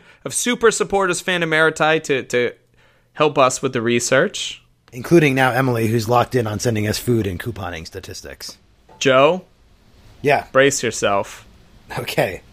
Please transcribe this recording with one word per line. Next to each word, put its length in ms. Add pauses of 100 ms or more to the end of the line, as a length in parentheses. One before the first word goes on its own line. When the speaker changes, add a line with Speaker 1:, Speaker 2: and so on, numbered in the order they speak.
(240)
Speaker 1:
of 100
super 360
supporters, 520
Fanameriti, 840
to, 200
to 280 (640)
help 240
us 240
with 100
the 100
research. 800 (300)
Speaker 2:
Including 420
now 160
Emily, 380
who's 200
locked 260
in 120
on 140
sending 260
us 120
food 280
and 140
couponing 460
statistics. 680 (420)
Speaker 1:
Joe? 460 (760)
Speaker 2:
Yeah. 300
Speaker 1:
Brace 300
yourself. 640 (520)
Speaker 2:
Okay, 440 (100)